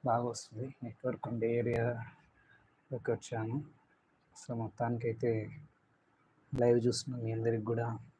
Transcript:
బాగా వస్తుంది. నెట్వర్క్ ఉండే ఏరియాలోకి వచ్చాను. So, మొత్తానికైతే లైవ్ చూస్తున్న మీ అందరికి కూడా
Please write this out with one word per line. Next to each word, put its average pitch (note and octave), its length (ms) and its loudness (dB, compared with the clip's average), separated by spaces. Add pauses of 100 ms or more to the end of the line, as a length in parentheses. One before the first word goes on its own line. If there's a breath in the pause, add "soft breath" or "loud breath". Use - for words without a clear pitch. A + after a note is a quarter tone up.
బాగా A#2+ 180 4
వస్తుంది. A#2+ 600 -6
నెట్వర్క్ B2 460 -4
ఉండే A#2 300 2
ఏరియాలోకి - 1500 -4
వచ్చాను. A#2 540 -2 (720)
So, - 220 -8
మొత్తానికైతే A#2 960 0 (1080)
లైవ్ A#2+ 260 8
చూస్తున్న B2 360 0
మీ A2+ 100 0
అందరికి A2+ 300 2
కూడా A2+ 360 0 (200)